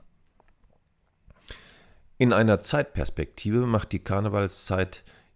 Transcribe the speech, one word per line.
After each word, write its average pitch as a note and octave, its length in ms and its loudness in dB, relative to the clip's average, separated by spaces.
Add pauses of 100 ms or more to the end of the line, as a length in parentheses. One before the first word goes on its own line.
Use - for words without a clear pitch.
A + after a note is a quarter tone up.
(2250)
In A#2+ 120 6
einer G#2+ 260 4
Zeitperspektive - 1080 -2
macht A2+ 280 0
die - 100 -6
Karnevalszeit G2 1000 -2 (320)